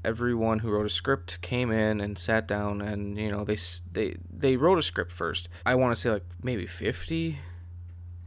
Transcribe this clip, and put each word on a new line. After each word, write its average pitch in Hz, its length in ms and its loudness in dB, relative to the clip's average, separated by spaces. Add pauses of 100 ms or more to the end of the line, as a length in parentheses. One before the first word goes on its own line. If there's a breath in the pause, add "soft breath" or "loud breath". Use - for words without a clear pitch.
everyone 113 540 2
who 113 100 -2
wrote 107 160 2
a 104 40 0
script - 520 -2
came 123 300 0
in 107 280 4
and 101 180 -2
sat 110 300 2
down 104 320 0
and, 101 380 -2
you 107 140 0
know, 104 120 -2
they 104 100 2
s-, - 280 0 (100)
they, - 240 0 (160)
they 135 240 4
wrote 170 220 6
a 151 60 2
script - 280 -2
first. - 380 -4 (160 loud breath)
I 127 100 6
wanna 127 200 4
say, 117 160 2
like, 95 140 0 (180)
maybe 123 240 -2
fifty 160 720 -2 (880 loud breath)